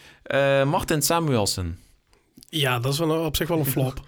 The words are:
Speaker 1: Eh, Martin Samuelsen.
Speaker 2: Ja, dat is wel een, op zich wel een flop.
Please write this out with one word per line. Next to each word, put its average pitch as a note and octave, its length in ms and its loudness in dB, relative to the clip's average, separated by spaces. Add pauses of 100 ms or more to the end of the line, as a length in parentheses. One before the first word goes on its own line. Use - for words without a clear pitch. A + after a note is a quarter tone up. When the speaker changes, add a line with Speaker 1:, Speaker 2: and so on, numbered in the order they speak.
(240)
Speaker 1:
Eh, C#3 400 2
Martin D#3 380 0
Samuelsen. A2 800 0 (680)
Speaker 2:
Ja, C3 300 0
dat C3+ 140 -2
is C#3+ 60 -4
wel D#3+ 120 0
een, D#3+ 140 0
op D#3 100 -4
zich E3 120 -2
wel E3 120 0
een C#3 60 0
flop. C3 420 -2